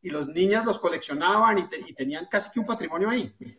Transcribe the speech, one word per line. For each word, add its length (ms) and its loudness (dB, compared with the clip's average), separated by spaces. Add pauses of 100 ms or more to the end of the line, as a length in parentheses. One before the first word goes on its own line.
y 80 -8
los 180 -4
niñas 380 2
los 140 0
coleccionaban 800 2
y, 80 -4
te-, 180 -8
y 80 -18
tenían 380 -6
casi 180 0
que 100 -2
un 60 -2
patrimonio 440 -2
ahí. 260 -2 (240)